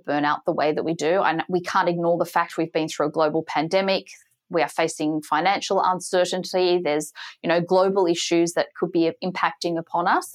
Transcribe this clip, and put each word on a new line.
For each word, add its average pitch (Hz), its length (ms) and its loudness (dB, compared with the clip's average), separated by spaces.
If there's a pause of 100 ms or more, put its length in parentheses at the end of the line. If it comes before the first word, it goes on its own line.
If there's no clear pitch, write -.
burnout 147 380 0
the 170 80 0
way 151 180 2
that 139 140 -4
we 170 80 -2
do, 165 280 0
and 160 280 0
we 180 120 0
can't 180 280 0
ignore 170 300 0
the 165 60 0
fact 170 320 -2
we've 165 140 -2
been 160 160 -2
through 151 200 -2
a 156 40 -2
global 156 360 0
pandemic, 190 600 0 (420)
we 170 100 2
are 143 80 0
facing 156 540 -2
financial 185 580 0
uncertainty, 180 1000 0
there's, 151 280 0 (300)
you 165 80 -4
know, 170 120 4
global 190 440 4
issues 170 480 2
that - 260 -2
could - 120 -2
be 165 200 2 (120)
impacting 175 560 -4
upon 170 280 -4
us. 302 280 0